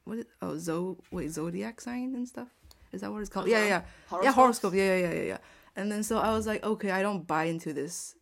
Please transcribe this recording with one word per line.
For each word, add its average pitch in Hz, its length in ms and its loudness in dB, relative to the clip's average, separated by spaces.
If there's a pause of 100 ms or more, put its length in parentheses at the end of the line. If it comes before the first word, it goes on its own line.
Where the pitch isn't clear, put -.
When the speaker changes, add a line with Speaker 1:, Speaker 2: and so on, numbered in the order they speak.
Speaker 1:
what 220 140 -8
is, 233 60 -10 (160)
oh, 156 160 -6
zo-, 170 400 -4 (140)
wait, 156 180 -6
zodiac 170 520 -6
sign 247 340 -6
and 247 120 -6
stuff? 240 200 -12 (440)
Is 190 100 -8
that 202 100 -6
what 214 100 -8
it's 202 80 -8
called? - 180 -2
Yeah, 220 100 6
Speaker 2:
Uh-huh. 214 80 4
Speaker 1:
yeah, 208 40 4
yeah. 175 140 2 (240)
Speaker 2:
Horoscopes? 262 180 -2
Speaker 1:
Yeah, 269 80 8
horoscope. 233 400 6
Yeah, 196 100 4 (120)
yeah, - 20 4 (100)
yeah, 165 60 -2
yeah, 160 100 -2
yeah. - 140 -4 (380)
And 202 160 -2
then 208 120 -2
so 220 140 0
I 220 160 4
was 220 120 0
like, 214 180 -2
"Okay, 208 280 -2
I 190 100 2
don't 196 240 -2
buy 160 200 0
into 165 260 -2
this." 143 500 -8